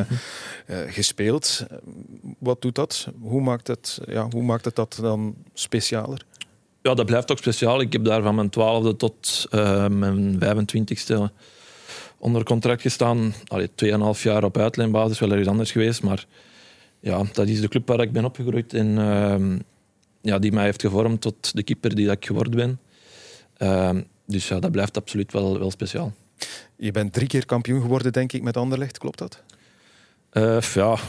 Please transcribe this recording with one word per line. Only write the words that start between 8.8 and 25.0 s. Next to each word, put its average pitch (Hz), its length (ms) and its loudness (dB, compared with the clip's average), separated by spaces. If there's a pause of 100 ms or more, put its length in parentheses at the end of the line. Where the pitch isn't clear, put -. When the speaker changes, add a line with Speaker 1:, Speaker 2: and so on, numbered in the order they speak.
Speaker 1:
tot, - 540 -2
eh, 101 380 4
mijn 98 500 2
vijfentwintigste 107 920 0 (880)
onder 117 260 0
contract 120 380 2
gestaan. 117 520 2 (120)
Allee, 92 280 -2
tweeënhalf 107 480 2
jaar 107 220 4
op 98 140 0
uitleenbasis, 110 600 2
wel 104 120 2
ergens 101 180 2
anders 107 240 0
geweest. 117 300 0
Maar 98 240 -2 (760)
ja, 95 220 -2 (100)
dat 104 160 2
is 107 120 0
de - 80 0
club 123 200 -2
waar 120 120 2
ik 113 120 0
ben 117 120 0
opgegroeid 120 500 -4
en, 107 240 2
ehm, 101 600 2 (640)
ja, 101 180 0
die 101 140 2
mij 104 120 2
heeft 104 160 0
gevormd 110 400 2
tot - 360 -6
de 104 60 0
keeper 110 320 -2
die 104 120 2
dat 101 100 2
ik - 100 -10
geworden 113 300 0
ben. 123 240 0 (760)
Ehm, 92 460 2 (240)
dus 98 220 -2
ja, 95 100 -2
dat 175 140 0
blijft 101 240 -2
absoluut 101 360 -4